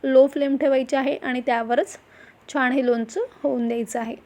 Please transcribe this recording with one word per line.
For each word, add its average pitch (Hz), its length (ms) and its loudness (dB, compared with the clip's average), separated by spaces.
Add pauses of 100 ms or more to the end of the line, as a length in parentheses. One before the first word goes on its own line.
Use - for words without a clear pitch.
लो 262 220 8
फ्लेम 277 300 -2
ठेवायची 269 400 0
आहे 269 200 0
आणि 254 300 -4
त्यावरच 240 520 -2 (500)
छान 254 240 0
हे 262 140 0
लोणचं 240 380 -2 (180)
होऊन 247 260 -2
द्यायचं 233 320 -4
आहे. 226 260 -8